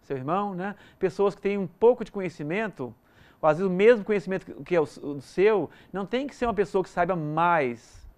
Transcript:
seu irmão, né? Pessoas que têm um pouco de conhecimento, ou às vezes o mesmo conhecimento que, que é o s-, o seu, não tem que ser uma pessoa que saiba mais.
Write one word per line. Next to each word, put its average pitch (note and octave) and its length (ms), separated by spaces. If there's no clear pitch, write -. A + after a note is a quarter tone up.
seu C#3 160
irmão, F#3 380
né? F#3+ 200
Pessoas G3 380
que - 60
têm G3+ 160
um F#3+ 100
pouco A#3 360
de - 80
conhecimento, E3 800
ou D#3 60
às D3+ 100
vezes F#3+ 140
o - 20
mesmo G#3 300
conhecimento F#3+ 420
que, - 80
que F3 120
é E3 60
o - 20
s-, - 160
o C#3+ 220
seu, F#3+ 480
não F#3+ 120
tem C4 220
que - 80
ser B3 100
uma A#3 80
pessoa F#3 300
que - 60
saiba F3 260
mais. D#3 920